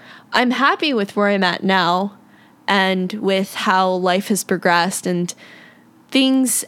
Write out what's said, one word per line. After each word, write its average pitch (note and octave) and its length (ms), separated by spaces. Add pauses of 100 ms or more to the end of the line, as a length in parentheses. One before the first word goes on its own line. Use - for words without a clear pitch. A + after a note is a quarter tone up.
(320)
I'm B3 200
happy C#4+ 420
with G3+ 220
where G3+ 120
I'm G3 160
at F3 180
now F#3 540 (520)
and F#3+ 460
with G3 400
how F#3+ 360
life F#3 380
has G3 160
progressed, F3+ 640
and F3 280 (760)
things C4 580